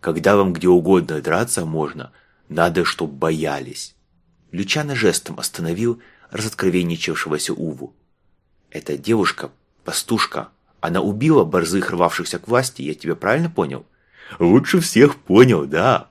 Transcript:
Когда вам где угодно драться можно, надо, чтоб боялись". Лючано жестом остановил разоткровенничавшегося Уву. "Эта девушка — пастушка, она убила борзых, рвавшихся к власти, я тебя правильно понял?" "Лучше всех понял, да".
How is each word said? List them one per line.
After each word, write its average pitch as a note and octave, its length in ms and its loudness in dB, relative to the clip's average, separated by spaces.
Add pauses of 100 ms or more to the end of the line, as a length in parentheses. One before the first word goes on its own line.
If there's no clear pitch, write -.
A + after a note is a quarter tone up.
Когда E2+ 340 2
вам F#2+ 160 2
где E2+ 160 -2
угодно E2+ 520 4
драться F2 440 -2
можно, D2+ 480 -8 (360)
надо, E2 360 0
чтоб D#2+ 260 -6
боялись". C#2+ 840 -6 (560)
Лючано C3+ 460 -4
жестом G2+ 420 -2
остановил G2+ 640 -4 (280)
разоткровенничавшегося E2+ 1200 -2
Уву. C#2 400 -10 (760)
"Эта D2+ 280 -8
девушка — G2+ 520 -2 (340)
пастушка, - 680 -4 (300)
она E2+ 200 -2
убила G#2+ 440 4
борзых, F2 460 0
рвавшихся F2 500 -2
к - 80 -18
власти, B2+ 340 0
я D2 120 -6
тебя E2 200 -6
правильно C3+ 340 0
понял?" D2+ 380 -4 (520)
"Лучше G#2+ 420 4
всех C#3+ 360 4
понял, F#2+ 500 6
да". F2 440 0